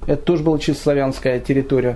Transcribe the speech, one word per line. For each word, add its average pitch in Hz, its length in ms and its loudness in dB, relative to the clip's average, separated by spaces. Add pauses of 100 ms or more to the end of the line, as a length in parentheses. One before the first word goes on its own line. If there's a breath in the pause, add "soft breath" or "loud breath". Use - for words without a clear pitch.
это 147 120 0
тоже 160 260 0
была 156 160 2
чисто 147 240 -2
славянская 135 560 0
территория, 131 560 0